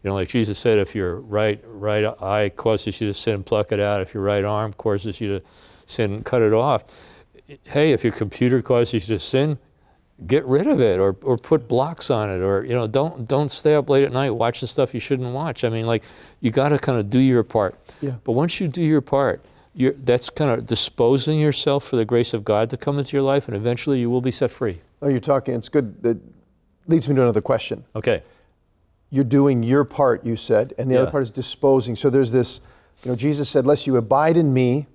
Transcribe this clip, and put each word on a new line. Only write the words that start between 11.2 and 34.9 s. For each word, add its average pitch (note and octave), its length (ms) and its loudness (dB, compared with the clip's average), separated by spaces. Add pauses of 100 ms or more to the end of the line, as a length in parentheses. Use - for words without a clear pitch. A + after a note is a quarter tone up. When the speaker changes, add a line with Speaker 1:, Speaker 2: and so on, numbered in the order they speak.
Speaker 1:
or C3 120 0
put A#2+ 320 0
blocks C#3 440 -2
on G#2+ 180 0
it, F#2 120 -4
or, G2 220 0
you B2 120 -4
know, A#2+ 100 0
don't, C3+ 420 -2
don't C#3+ 220 0
stay - 240 2
up C#3+ 160 2
late C#3 140 4
at C3+ 80 0
night C3 180 -2
watching A#2 380 -2
stuff - 260 -2
you B2 60 -4
shouldn't B2+ 340 -4
watch. C#3 300 -6
I A#2+ 60 0
mean, A2+ 180 -2
like, A2+ 160 0 (380)
you A#2+ 100 0
gotta C#3+ 260 2
kinda B2 240 0
do G2+ 160 0
your B2+ 240 4
part. G#2 340 0 (260)
Speaker 2:
Yeah. C3 220 -6
Speaker 1:
But A2+ 100 -2
once D#3+ 280 0
you F3 60 -2
do E3 160 -4
your D3+ 180 4
part, C3+ 400 0 (320)
you're, C3 200 2
that's B2 360 0
kinda B2+ 320 0
disposing B2+ 760 0
yourself C#3+ 460 0
for - 100 -4
the A2+ 100 2
grace A#2+ 300 0
of G#2 100 -6
God A2 240 2
to B2+ 80 -8
come C#3+ 220 -4
into C#3 180 -4
your C3+ 60 2
life, C3+ 240 0
and A2 100 -6
eventually B2 420 -2
you A#2+ 120 0
will B2 100 0
be B2+ 100 -2
set B2 200 -2
free. G2 300 -6 (200)
Speaker 2:
Oh, C#3+ 80 -2
you're B2+ 100 0
talking, C3+ 360 -2
it's A2+ 140 -8
good. A#2+ 340 -2
That A#2 160 0 (680)
leads D#3+ 220 2
me C#3+ 60 2
to C3 80 4
another G#2+ 180 2
question. - 420 -4 (120)
Speaker 1:
Okay. A2 260 0 (880)
Speaker 2:
You're C#3 140 0
doing C3+ 400 2
your C3+ 200 2
part, C3 400 0
you A#2 120 -4
said, A2+ 420 0
and C3 120 -4
the B2+ 80 2
other C3 80 4
Speaker 1:
Yeah. G2 60 -6
Speaker 2:
part C#3 120 0
is A2 80 -6
disposing. B2+ 640 0
So C#3+ 160 0
there's B2+ 200 2
this, A#2+ 300 0 (420)
you B2 80 -6
know, B2 40 -2
Jesus C#3+ 340 -2
said, C3+ 160 2
"Unless D3 220 2
you C3 100 2
abide C#3+ 400 2
in D3+ 160 2
me B2+ 420 2